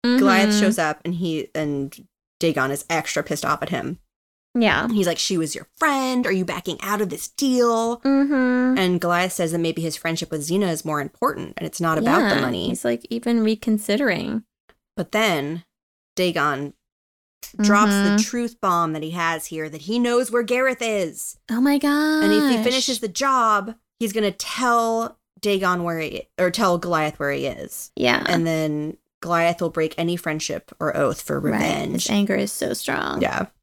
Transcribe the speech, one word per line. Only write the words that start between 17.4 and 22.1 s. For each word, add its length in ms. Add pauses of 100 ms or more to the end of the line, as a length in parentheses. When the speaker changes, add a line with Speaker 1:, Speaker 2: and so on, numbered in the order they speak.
Speaker 1:
drops 300
the 60
Speaker 2:
Mm-hmm. 260
Speaker 1:
truth 360
bomb 340
that 100
he 80
has 360
here, 220
that 120
he 180
knows 320
where 100
Gareth 400
is. 560 (140)
Speaker 2:
Oh 100
my 120
Speaker 1:
And 600